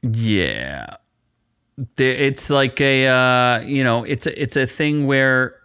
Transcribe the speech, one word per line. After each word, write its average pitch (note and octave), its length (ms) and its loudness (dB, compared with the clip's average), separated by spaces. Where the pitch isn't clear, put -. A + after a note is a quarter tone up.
Yeah. D#2+ 920 -2
The, C3 100 2
it's C3+ 420 0
like C#3 320 0
a, C3+ 280 4
uh, B2+ 540 4
you C#3 200 -2
know, A#2 220 2
it's B2+ 220 -4
a, D#3 140 -6
it's C3+ 160 -4
a C3+ 100 0
thing D3 400 -2
where C3 580 0